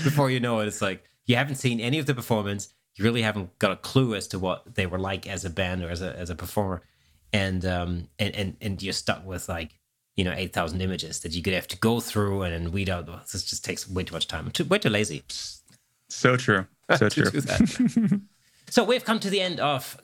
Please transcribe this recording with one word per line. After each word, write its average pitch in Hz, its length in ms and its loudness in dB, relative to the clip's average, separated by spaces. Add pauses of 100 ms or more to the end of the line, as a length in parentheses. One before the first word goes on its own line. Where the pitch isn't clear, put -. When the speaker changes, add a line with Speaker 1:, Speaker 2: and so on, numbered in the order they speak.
Speaker 1:
Before 147 260 4
you 127 100 2
know 120 200 0
it, 107 80 2
it's 101 140 -4
like, 95 220 -2 (220)
you 120 100 4
haven't 139 200 2
seen 120 240 0
any 123 200 0
of 143 60 -2
the 143 100 2
performance. 101 540 0 (260)
You 95 80 -4
really 117 180 4
haven't 104 380 -2
got 98 120 6
a 90 40 -2
clue 127 400 2
as 98 120 -4
to 95 120 -4
what 92 360 -2
they 98 100 2
were 90 140 -2
like 95 280 -4
as 92 180 -6
a 90 40 -4
band 92 340 -2
or 82 60 -6
as 85 120 -4
a, 85 160 -6
as 87 120 -6
a 87 60 -6
performer. 95 460 -4 (520)
And, 95 320 0
um, 87 420 -2 (120)
and, 101 160 -2
and, 98 260 -4
and 95 200 -4
you're 95 120 -4
stuck - 320 -4
with, 90 240 -8
like, 82 300 -8 (360)
you 101 80 2
know, 90 100 0
eight 90 200 -4
thousand 87 260 0
images 92 420 -4
that 82 120 -8
you 87 80 -4
could 95 120 0
have 87 140 -2
to - 100 -10
go 117 220 2
through 101 440 0
and 87 100 -2
then 85 180 -4
weed 95 180 0
out. 87 160 -2 (280)
This - 100 -4
just - 220 -8
takes 92 240 -6
way 92 160 -2
too - 80 -10
much 80 160 -4
time. 78 220 -6
Too, - 120 0
way 180 160 2
too 135 100 2
lazy. 107 340 0 (840)
Speaker 2:
So 127 280 4
true. 98 340 2
Speaker 1:
<laughs> - 260 2
Speaker 2:
So 110 120 4
Speaker 1:
To - 140 2
Speaker 2:
true. - 80 4
Speaker 1:
do 147 100 0
that. 202 800 2 (240)
Speaker 2:
<laughs> - 240 -20
Speaker 1:
So 233 140 6
we've 233 200 2
come 220 160 2
to 196 100 -4
the 196 120 2
end 180 180 -2
of 131 440 -2